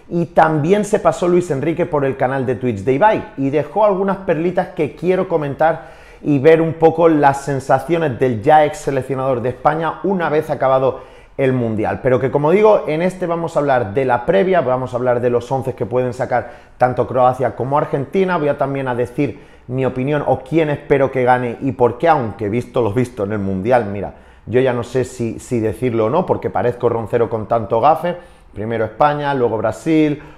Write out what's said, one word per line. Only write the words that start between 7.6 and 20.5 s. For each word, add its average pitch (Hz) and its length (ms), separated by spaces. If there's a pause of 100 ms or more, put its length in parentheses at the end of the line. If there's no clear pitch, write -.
del 123 240
ya 151 200
ex 147 140
seleccionador 131 640
de 123 60
España 156 460 (100)
una 180 240
vez 156 220
acabado 135 600 (280)
el 131 160
Mundial. 107 480
Pero 127 180
que, 127 100
como 147 200
digo, 214 360
en 156 140
este 180 260
vamos 165 300
a 151 40
hablar 123 340
de 135 100
la 120 220
previa, 180 340
vamos 127 320
a 120 60
hablar 123 200
de 120 120
los 120 200
once 131 240
que 120 120
pueden 123 260
sacar 120 380 (260)
tanto 123 300
Croacia 123 500
como 135 220
Argentina, 165 580
voy 147 120
a 139 100
también 135 280
a 127 80
decir 123 460 (260)
mi 131 200
opinión 135 400
o 123 140
quién 156 280